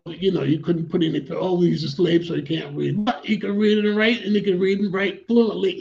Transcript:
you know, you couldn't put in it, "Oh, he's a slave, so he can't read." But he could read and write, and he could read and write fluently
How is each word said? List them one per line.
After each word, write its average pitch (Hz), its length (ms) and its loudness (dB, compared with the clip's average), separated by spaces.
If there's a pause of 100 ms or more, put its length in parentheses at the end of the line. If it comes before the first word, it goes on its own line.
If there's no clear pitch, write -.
you 175 240 -2
know, 151 120 0
you 151 160 2
couldn't 165 300 -2
put 175 140 0
in 156 120 0
it, 147 160 -6
"Oh, 175 300 0
he's 160 220 2
a 147 60 -4
slave, 170 360 2
so 160 100 -6
he 147 60 -2
can't 147 340 -6
read." 147 300 -2
But - 200 -4
he 208 120 0
could 202 180 -4
read 214 300 4
and 208 100 2
write, 220 280 2
and 208 120 0
he 202 60 2
could 180 180 0
read 190 200 2
and 202 140 -2
write 196 340 -4
fluently 196 540 2